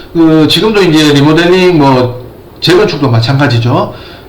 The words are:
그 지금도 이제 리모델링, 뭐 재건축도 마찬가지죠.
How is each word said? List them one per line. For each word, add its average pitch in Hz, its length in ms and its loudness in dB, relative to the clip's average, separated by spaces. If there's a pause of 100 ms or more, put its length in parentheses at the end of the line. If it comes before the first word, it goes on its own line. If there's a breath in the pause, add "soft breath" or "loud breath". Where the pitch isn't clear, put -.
(140 loud breath)
그 160 340 2
지금도 208 360 0
이제 156 300 2
리모델링, 170 640 2
뭐 127 480 0 (340)
재건축도 151 500 0
마찬가지죠. 123 840 -2 (360 loud breath)